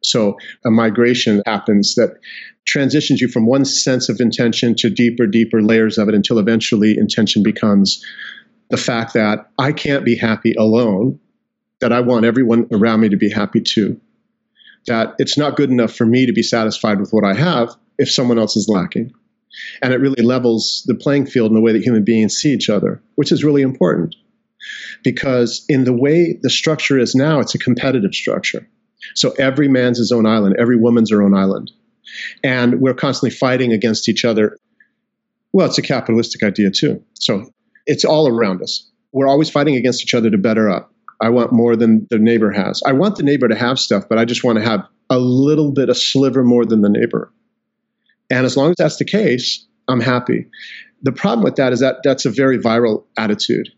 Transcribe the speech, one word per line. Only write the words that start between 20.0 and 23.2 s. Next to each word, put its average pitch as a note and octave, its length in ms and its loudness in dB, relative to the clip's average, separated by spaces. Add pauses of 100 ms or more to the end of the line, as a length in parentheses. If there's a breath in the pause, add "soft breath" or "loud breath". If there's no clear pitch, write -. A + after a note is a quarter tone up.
levels A#2+ 640 0
the A#2+ 100 0
playing C#3+ 320 0
field A2 240 0
in A2 40 4
the A2 60 4
way A2+ 120 4
that A2 100 0
human A2 200 2
beings G#2+ 320 2
see D3 180 0
each - 160 -2
other, G2 320 -2 (140)
which - 160 0